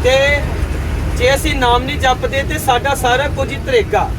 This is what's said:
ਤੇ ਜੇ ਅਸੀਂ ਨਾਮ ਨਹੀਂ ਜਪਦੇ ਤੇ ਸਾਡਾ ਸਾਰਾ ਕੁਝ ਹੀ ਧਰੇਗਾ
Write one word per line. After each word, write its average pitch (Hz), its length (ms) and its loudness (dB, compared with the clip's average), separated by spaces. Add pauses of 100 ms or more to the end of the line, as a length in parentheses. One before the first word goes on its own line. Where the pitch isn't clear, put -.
ਤੇ 277 360 4 (760)
ਜੇ 262 180 2
ਅਸੀਂ 285 200 -2
ਨਾਮ 240 280 2
ਨਹੀਂ 277 160 -4
ਜਪਦੇ 254 440 0
ਤੇ 302 160 -4
ਸਾਡਾ 262 360 0
ਸਾਰਾ 262 340 0
ਕੁਝ 269 240 -4
ਹੀ 269 40 -6
ਧਰੇਗਾ 214 640 0